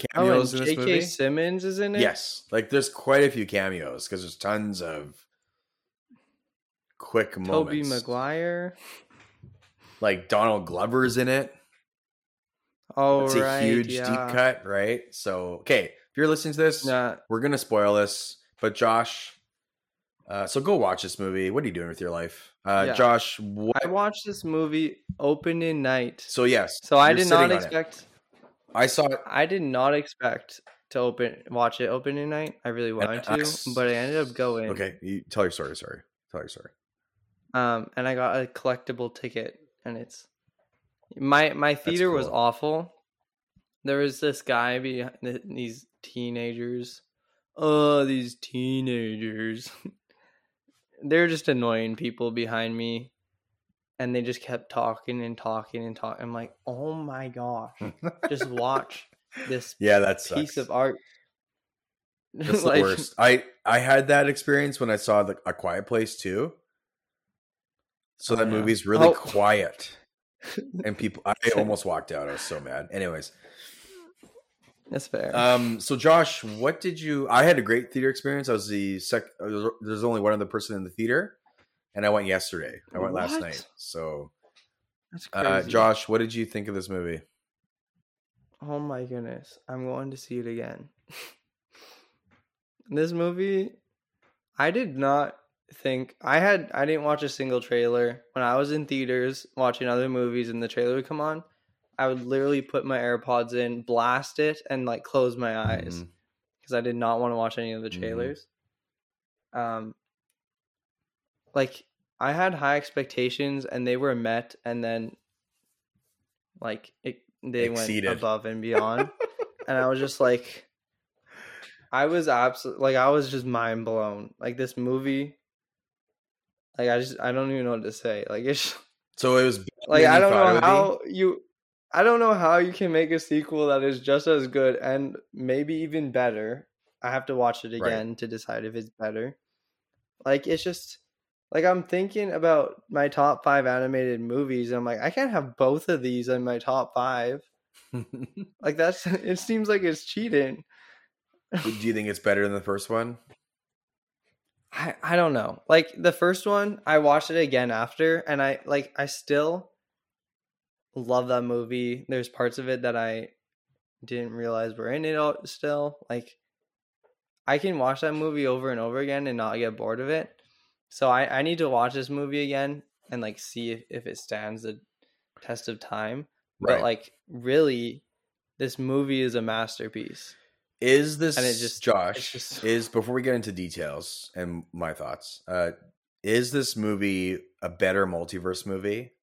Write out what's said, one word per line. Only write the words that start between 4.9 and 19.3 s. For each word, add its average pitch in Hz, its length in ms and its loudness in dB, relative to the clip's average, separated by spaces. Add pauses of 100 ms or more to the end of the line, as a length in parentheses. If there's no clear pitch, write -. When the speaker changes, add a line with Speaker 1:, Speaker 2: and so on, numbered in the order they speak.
Speaker 2:
quick - 360 -2
Speaker 1:
Tobey 147 500 -2
Speaker 2:
moments. 139 60 -4
Speaker 1:
Maguire. 160 840 -4 (1200)
Speaker 2:
Like, 98 300 0
Donald 107 360 4
Glover's 113 520 0
in 127 100 2
it. 135 260 0 (1400)
Speaker 1:
Oh, 139 300 4
Speaker 2:
It's 131 100 2
a 135 80 4
Speaker 1:
right, 135 200 0
Speaker 2:
huge 117 240 4
deep 123 100 -4
Speaker 1:
yeah. 127 340 -2
Speaker 2:
cut, 127 340 2
right? 101 480 -2
So, 90 460 -6
okay, 107 260 2 (240)
if - 80 -12
you're 151 100 4
listening 156 260 0
to 147 80 -4
this, 156 240 2
Speaker 1:
Yeah. 123 320 0 (120)
Speaker 2:
we're 113 120 0
gonna 139 160 0
spoil 104 380 2
this. - 420 -2 (240)
But 107 120 0
Josh, - 640 0 (880)